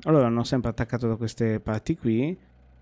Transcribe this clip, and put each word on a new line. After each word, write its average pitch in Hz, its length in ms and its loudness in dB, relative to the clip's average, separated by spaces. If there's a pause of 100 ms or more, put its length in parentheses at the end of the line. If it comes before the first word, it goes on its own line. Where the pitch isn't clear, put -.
allora 151 240 4
hanno 117 180 0
sempre 120 260 -2
attaccato 117 380 -4
da 113 80 0
queste 110 440 -2
parti 110 360 -4
qui. 127 420 0 (440)